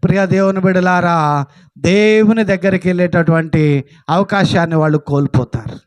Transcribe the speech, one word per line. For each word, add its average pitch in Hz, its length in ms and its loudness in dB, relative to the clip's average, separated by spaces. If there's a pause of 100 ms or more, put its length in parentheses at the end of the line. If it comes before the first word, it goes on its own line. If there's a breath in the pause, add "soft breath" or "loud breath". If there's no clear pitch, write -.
ప్రియ 196 220 2
దేవుని 190 340 0
బిడ్డలారా, 175 840 0 (320 soft breath)
దేవుని 214 680 2
దగ్గరికి 185 440 -2
వెళ్ళేటటువంటి 160 960 0 (260 soft breath)
అవకాశాన్ని 170 640 0
వాళ్ళు 156 220 2
కోల్పోతారు. 135 880 -4